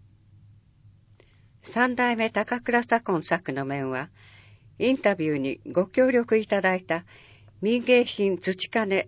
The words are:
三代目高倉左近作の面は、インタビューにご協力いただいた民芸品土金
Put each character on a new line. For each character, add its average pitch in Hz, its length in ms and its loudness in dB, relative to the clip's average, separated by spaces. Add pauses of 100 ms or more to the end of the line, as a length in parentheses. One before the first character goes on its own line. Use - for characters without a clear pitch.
(1600)
三 247 320 -2
代 240 200 0
目 220 140 0
高 240 320 -4
倉 240 220 0
左 233 180 0
近 165 220 -2
作 - 280 -4
の 135 140 -4
面 139 240 -4
は、 131 200 -6 (680)
イ 254 160 2
ン 269 60 0
タ 202 160 2
ビ 156 160 0
ュ - 20 0
ー 143 40 0
に 135 280 -4
ご 180 220 0
協 262 240 2
力 240 260 2
い 214 80 0
た 202 160 0
だ 185 140 2
い 185 80 -6
た 165 200 -4 (580)
民 233 220 0
芸 247 200 6
品 196 340 0
土 185 320 -6
金 196 380 0